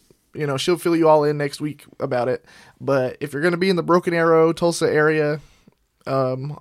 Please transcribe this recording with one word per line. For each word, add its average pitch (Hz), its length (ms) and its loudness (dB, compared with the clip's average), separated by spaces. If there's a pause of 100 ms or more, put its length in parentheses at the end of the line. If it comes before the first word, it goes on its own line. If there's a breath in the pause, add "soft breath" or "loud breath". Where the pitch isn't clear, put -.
(340)
you 147 120 -6
know, 139 120 -4
she'll 175 180 0
fill 170 200 0
you 160 120 4
all 151 160 6
in 147 140 0
next 147 220 -6
week 147 240 -8 (140)
about 127 300 -2
it. - 160 -4 (360 loud breath)
But 127 400 -2
if 147 120 -8
you're 143 100 -4
gonna 175 140 0
be 185 140 -2
in 180 60 0
the 160 60 -2
Broken 170 300 0
Arrow, 165 400 4
Tulsa 165 400 0
area, 151 480 0 (680 soft breath)
um, 135 540 -4